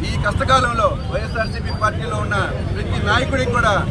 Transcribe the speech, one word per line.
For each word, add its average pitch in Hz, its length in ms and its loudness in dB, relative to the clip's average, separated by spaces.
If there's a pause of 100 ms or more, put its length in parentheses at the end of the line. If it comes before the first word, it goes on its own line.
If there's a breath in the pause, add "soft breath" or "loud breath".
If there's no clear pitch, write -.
ఈ - 60 -2 (120)
కష్టకాలంలో 233 640 2 (220)
వైఎస్ఆర్సీపీ 220 640 -4 (100)
పార్టీలో 214 420 -2
ఉన్న 208 120 -2 (360)
ప్రతి - 240 -2 (140)
నాయకుడికి 254 460 2
కూడా 220 180 4 (160)